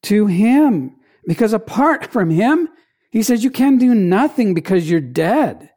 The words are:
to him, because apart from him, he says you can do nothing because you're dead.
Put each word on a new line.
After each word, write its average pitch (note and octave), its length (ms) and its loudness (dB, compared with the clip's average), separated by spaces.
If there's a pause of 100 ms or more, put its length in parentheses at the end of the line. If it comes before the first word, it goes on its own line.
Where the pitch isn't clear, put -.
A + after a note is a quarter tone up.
to G#3 240 0
him, G#3 680 0 (320)
because A3 280 0
apart C4+ 520 -2
from G3 220 -2
him, B3+ 400 0 (420)
he A3 120 -2
says A3+ 200 0
you B3+ 80 0
can C4+ 280 2
do B3 160 4
nothing G#3 580 0
because E3 380 -2
you're E3 100 2
dead. E3 760 -2